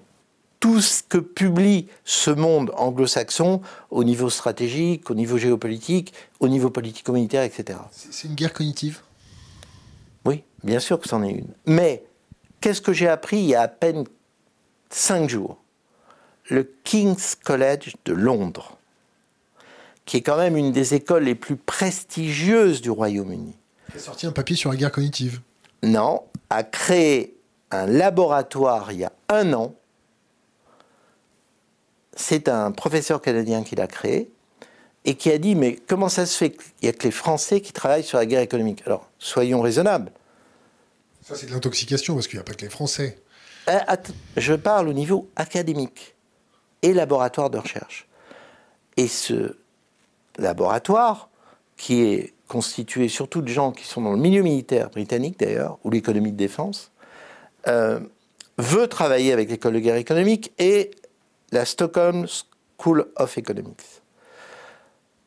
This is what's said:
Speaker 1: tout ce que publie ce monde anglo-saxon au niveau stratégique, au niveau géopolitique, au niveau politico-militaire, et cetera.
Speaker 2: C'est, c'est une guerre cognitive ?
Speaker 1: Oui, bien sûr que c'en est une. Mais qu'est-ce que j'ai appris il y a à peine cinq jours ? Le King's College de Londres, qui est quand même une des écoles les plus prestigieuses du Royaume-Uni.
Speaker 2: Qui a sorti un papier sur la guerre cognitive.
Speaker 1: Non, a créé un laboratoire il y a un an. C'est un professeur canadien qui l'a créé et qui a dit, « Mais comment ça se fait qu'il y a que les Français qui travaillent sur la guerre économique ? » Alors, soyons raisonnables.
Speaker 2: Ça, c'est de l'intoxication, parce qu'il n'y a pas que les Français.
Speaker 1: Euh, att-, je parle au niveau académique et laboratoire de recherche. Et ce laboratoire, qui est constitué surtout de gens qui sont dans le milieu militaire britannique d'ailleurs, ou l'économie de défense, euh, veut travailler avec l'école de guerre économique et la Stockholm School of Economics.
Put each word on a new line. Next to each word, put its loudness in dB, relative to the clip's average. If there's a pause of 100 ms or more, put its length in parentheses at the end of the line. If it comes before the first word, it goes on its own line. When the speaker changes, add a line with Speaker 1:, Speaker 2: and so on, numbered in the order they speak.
(600)
Speaker 1:
tout 4
ce 0
que -2
publie 2 (160)
ce 0
monde 2
anglo-saxon 0 (300)
au 2
niveau 2
stratégique, -2
au -4
niveau 0
géopolitique, -2 (280)
au 4
niveau 2
politico-militaire, -2
et -2
cetera. -12
Speaker 2:
C'est, -20
c'est -14
une -8
guerre -2
cognitive ? -6 (1300)
Speaker 1:
Oui, 0 (220)
bien 0
sûr 0
que -12
c'en -2
est -4
une. -8 (180)
Mais 4 (560)
qu'est-ce 0
que 2
j'ai 2
appris 0
il 2
y 4
a 6
à 4
peine -2 (840)
cinq 0
jours ? -6 (920)
Le 0 (140)
King's 0
College 0 (100)
de -4
Londres, -2 (1300)
qui -2
est 0
quand 0
même 2
une 2
des 0
écoles 2
les 2
plus -6
prestigieuses 0
du -4
Royaume-Uni. -4 (360)
Speaker 2:
Qui -18
a -16
sorti -10
un -6
papier -2
sur -2
la -2
guerre 0
cognitive. -4 (440)
Speaker 1:
Non, 2 (260)
a 0
créé 2 (340)
un -2
laboratoire 2
il -8
y -4
a -8 (160)
un 2
an. -2 (2500)
C'est -2
un 0
professeur -2
canadien 0
qui -6
l'a 0
créé -4 (760)
et 0
qui 2
a 4
dit, « 2
Mais 2
comment -2
ça 0
se -2
fait 2
qu'il -18 (200)
y 0
a 2
que -8
les 2
Français -2
qui -14
travaillent 0
sur -2
la 4
guerre 2
économique ? » -2
Alors, -4
soyons 0
raisonnables. 0 (1120)
Speaker 2:
Ça, -16
c'est -14
de -16
l'intoxication, -4
parce -4
qu'il -12
n'y -10
a -14
pas -14
que -14
les -12
Français. -6 (500)
Speaker 1:
Euh, 2
att-, -2 (240)
je 0
parle 2
au -2
niveau -2
académique -6 (680)
et 6
laboratoire 2
de -4
recherche. -12 (880)
Et 4
ce -4 (840)
laboratoire, 0 (480)
qui 0
est 0 (160)
constitué -4
surtout -6
de -6
gens 0
qui -14
sont -8
dans -2
le 0
milieu 6
militaire 0
britannique -4
d'ailleurs, -4
ou -4
l'économie 0
de -8
défense, -4 (760)
euh, 0 (580)
veut 2
travailler 2
avec 2
l'école -2
de 0
guerre 2
économique 0
et 2 (600)
la 2
Stockholm 0 (520)
School 2 (100)
of -2
Economics. -10 (1300)